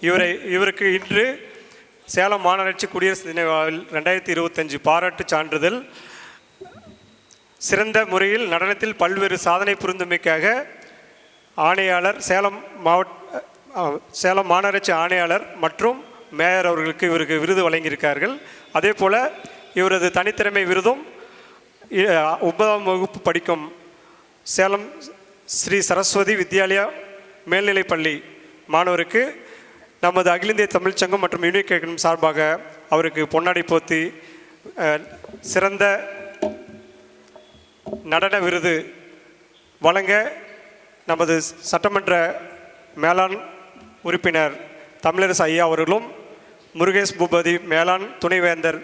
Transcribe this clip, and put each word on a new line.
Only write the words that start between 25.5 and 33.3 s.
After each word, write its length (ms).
ஸ்ரீ 200
சரஸ்வதி 520
வித்யாலயா 440
மேல்நிலைப்பள்ளி 640
மாணவருக்கு 500
நமது 280
அகில 200
இந்திய 220
தமிழ்ச்சங்கம் 480
மற்றும் 240
யுனிக் 280
அகாடமி 300
சார்பாக 340
அவருக்கு 300